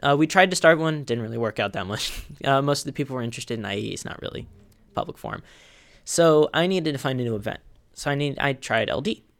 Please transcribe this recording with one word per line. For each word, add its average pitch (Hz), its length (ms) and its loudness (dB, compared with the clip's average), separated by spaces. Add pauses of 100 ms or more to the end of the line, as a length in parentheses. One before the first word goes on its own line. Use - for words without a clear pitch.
Uh, 143 140 6
we 156 100 4
tried 190 240 4
to 180 40 -2
start 208 220 6
one, 156 260 -2
didn't 120 200 -2
really 113 160 -6
work 110 200 -2
out 101 140 -2
that 95 140 -6
much. 104 240 -4 (180)
<laughs> - 140 -16
Uh, 139 180 4
most 143 200 0
of - 40 -8
the 143 80 -8
people 135 220 -4
were 127 60 -4
interested 117 380 -6
in 104 60 -8
I 101 120 -4
E. 107 160 -4
It's - 120 -10
not - 160 -10
really - 260 -10 (480)
public - 220 -6
forum. - 240 -10 (640)
So 156 480 6
I 160 140 2
needed 180 260 0
to 135 40 -4
find 131 240 -2
a - 20 -2
new 113 120 -2
event. 104 240 -6 (340)
So - 160 -6
I 143 60 0
need, 143 240 -2
I 139 140 0
tried 113 360 0
L - 120 -2
D. 208 220 -4 (160)